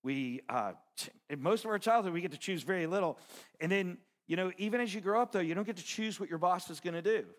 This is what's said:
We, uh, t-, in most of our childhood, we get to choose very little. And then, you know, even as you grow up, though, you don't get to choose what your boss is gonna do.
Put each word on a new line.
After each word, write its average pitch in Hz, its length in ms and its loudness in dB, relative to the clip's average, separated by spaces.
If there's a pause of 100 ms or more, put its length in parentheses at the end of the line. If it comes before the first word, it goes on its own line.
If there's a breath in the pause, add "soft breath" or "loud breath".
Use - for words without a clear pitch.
We, 131 440 -2
uh, 104 240 0 (220)
t-, - 140 -8 (220)
in 143 100 -6
most 214 240 2
of 220 60 -2
our 208 80 2
childhood, 220 340 4
we 170 80 0
get 175 100 -4
to 147 60 -10
choose 180 240 -2
very 170 240 0
little. 170 320 2 (420 loud breath)
And 165 120 0
then, 190 260 2 (300)
you 160 80 0
know, 185 240 0
even 214 200 2
as 233 140 0
you 208 80 -6
grow 202 180 4
up, 240 120 2
though, 196 80 2
you 165 160 0
don't 202 100 0
get 208 120 -6
to 165 60 -14
choose 220 360 -4
what 180 100 -4
your 165 80 -4
boss 180 320 2
is 160 100 -10
gonna 170 220 -4
do. 202 240 2 (140)